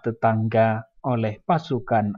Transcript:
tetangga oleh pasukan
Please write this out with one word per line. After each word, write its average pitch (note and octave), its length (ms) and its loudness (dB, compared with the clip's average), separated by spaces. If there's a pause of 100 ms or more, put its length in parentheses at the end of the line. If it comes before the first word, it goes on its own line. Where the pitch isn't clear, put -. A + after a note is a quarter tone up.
tetangga A2+ 840 0 (160)
oleh A2+ 400 -2
pasukan A#2 760 -2